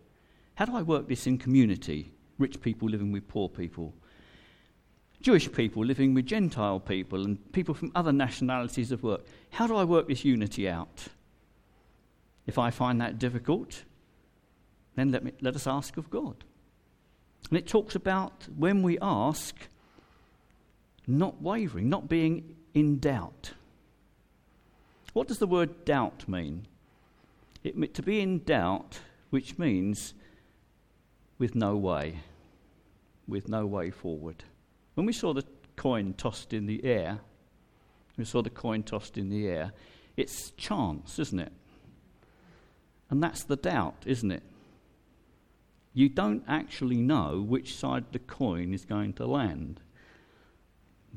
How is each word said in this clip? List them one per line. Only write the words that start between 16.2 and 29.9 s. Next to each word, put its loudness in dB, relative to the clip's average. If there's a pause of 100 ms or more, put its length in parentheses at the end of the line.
And 4
it -6
talks 2
about -2 (100)
when 4
we 4
ask, 0 (1500)
not 2
wavering, 0
not 0
being 2 (160)
in 4
doubt. -2 (1600)
What 0
does -4
the 2
word 2
doubt 0
mean? -4 (960)
It -6
me-, 0
to -8
be 0
in 0
doubt, 0 (300)
which -2
means 0 (1200)